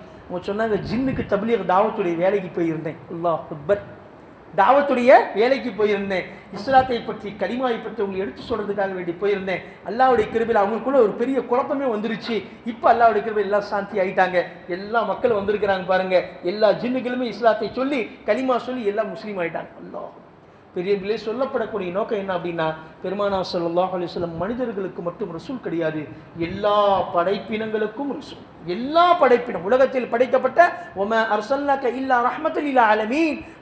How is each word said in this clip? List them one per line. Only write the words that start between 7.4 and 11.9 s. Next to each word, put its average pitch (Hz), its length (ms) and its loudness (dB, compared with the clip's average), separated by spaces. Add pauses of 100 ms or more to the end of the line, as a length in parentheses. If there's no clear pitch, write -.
பற்றி 214 200 -6
உங்களுக்கு 196 140 -4
எடுத்து 208 320 -6
சொல்றதுக்காக 202 420 -2
வேண்டி 180 200 -4
போயிருந்தேன். 190 500 -2 (240)
அல்லாஹ்வுடைய 240 480 4
கிருபையில 226 260 2
அவங்களுக்குள்ள 220 360 0
ஒரு 226 140 6
பெரிய 240 360 -2
குழப்பமே 269 400 0
வந்துருச்சு. 214 600 -4 (200)